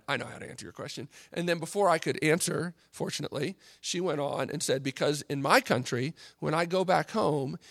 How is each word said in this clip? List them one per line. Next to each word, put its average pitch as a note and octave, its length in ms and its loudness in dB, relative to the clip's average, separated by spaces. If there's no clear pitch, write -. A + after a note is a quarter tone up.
I C#3 80 0
know A#2 80 -4
how A2+ 140 -12
to - 100 -12
answer - 160 -12
your - 80 -14
question." - 380 -10
And F3 160 -4
then E3+ 120 2
before F#3 320 2
I E3 80 4
could D3+ 260 -2
answer, E3 480 2
fortunately, - 640 -4
she - 180 -4
went D3+ 200 0
on C3+ 280 0
and - 140 -4
said, C3+ 200 0
"Because C#3+ 460 0
in C#3 140 -2
my F#3 180 6
country, B2+ 540 0
when D3+ 160 -2
I E3+ 100 2
go F#3 180 0
back E3+ 280 2
home, D#3 480 0